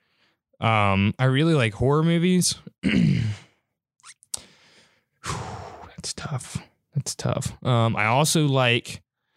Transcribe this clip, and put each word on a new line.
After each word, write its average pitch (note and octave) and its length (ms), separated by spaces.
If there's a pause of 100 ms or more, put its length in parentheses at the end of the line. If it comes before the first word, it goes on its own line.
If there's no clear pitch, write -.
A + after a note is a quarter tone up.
(600)
Um, G2+ 580
I B2+ 80
really D3 300
like A2+ 180
horror C#3+ 300
movies. E3+ 500 (160)
<clears throat> - 140 (3000)
That's - 200
tough. - 420 (380)
That's - 180
tough. - 500
Um, A#2 320
I G#2 100
also D3 420
like, B2+ 560 (340)